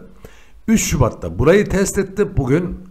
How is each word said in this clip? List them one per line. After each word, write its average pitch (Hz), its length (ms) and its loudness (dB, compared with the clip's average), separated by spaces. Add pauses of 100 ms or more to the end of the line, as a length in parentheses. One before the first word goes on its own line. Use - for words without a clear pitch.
(680)
Üç 220 160 2
Şubat'ta 107 560 -2
burayı 165 300 4
test 190 280 -2
etti. 190 400 -4
Bugün, 143 420 -2 (120)